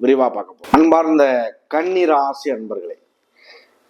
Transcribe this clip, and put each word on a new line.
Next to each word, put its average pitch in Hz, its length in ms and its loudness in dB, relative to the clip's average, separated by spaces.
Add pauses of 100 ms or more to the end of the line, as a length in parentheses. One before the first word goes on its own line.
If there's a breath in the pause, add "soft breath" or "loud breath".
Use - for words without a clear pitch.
விரிவா 131 240 4 (100)
பார்க்க - 180 -12
போறோம். - 220 -8
அன்பார்ந்த 160 480 4 (480)
கன்னி 180 380 -2
ராசி 139 440 -2
அன்பர்களே, 101 400 -12 (920 soft breath)